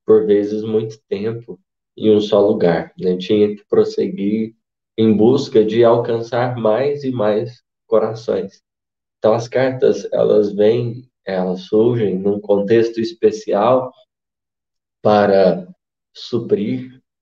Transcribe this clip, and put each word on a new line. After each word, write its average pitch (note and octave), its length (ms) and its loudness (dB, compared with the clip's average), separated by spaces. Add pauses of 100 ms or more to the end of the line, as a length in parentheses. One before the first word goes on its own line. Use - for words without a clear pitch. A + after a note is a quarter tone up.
por G#2+ 200 4
vezes, G#2 380 0
muito A2 440 -4
tempo A2+ 520 -8 (380)
em G#2+ 180 2
um G#2 60 2
só G#2 180 2
lugar, F2 600 0
né? F#2 180 -2
Tinha G#2 380 0
que - 100 -20
prosseguir G#2 880 -2 (400)
em A2 220 2
busca A2 480 2
de A2+ 180 2
alcançar A#2 720 0
mais B2+ 480 -2
e C3 80 -4
mais A2 520 -4 (240)
corações. G#2+ 760 -2 (560)
Então, A2 160 2
as A#2+ 140 -4
cartas, B2 680 0
elas G#2+ 400 2
vêm, A#2 560 0 (160)
elas F#2 360 -4
surgem A2 560 0
num G2+ 220 -2
contexto A2+ 600 0
especial A2 880 0 (1120)
para G2 680 2 (460)
suprir A#2 880 -6 (200)